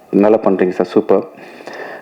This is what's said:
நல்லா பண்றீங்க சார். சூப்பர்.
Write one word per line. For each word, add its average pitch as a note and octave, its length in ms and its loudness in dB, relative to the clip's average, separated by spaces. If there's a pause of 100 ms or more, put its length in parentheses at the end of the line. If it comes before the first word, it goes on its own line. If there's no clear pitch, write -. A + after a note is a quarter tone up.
நல்லா G#2+ 280 4
பண்றீங்க F#2+ 300 0
சார். F2+ 180 -2
சூப்பர். G#2 420 0 (720)